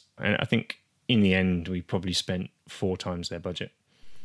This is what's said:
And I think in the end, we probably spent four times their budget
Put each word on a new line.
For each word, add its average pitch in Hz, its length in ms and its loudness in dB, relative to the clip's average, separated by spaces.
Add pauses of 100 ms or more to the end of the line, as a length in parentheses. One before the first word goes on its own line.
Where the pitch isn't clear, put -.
(180)
And - 220 2
I - 60 0
think - 340 -2 (280)
in 117 140 6
the 95 120 6
end, 92 340 2
we 90 140 -4
probably 92 320 -2
spent - 360 -4 (180)
four 92 300 -2
times 87 320 -6
their 87 100 -8
budget 90 320 -6 (540)